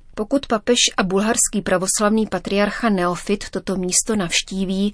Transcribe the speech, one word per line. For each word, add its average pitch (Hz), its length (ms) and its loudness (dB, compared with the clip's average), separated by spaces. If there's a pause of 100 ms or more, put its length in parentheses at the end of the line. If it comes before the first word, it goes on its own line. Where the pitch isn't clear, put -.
(160)
Pokud 269 300 -2
papež 240 320 2 (200)
a 226 60 2
bulharský 196 600 0
pravoslavný 208 640 2
patriarcha 202 600 0
Neofit 180 600 0
toto 190 260 -4
místo 185 400 0
navštíví, 196 800 0